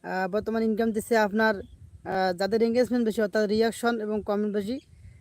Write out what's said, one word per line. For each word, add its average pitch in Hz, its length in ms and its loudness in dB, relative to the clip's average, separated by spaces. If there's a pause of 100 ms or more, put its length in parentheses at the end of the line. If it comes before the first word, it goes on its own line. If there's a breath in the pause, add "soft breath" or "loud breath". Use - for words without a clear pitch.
আহ, 185 280 -2
বর্তমান 220 320 -2
ইনকাম 220 280 0
দিচ্ছে 214 260 0
আপনার, 214 380 2
আহ, 185 800 -4
যাদের 196 260 0
এনগেজমেন্ট 233 420 2
বেশি, 220 160 0
অর্থাৎ 208 280 0
রিয়াকশন 226 520 0
এবং 214 240 -4
কমেন্ট 208 300 -2
বেশি, 214 240 -4 (420 soft breath)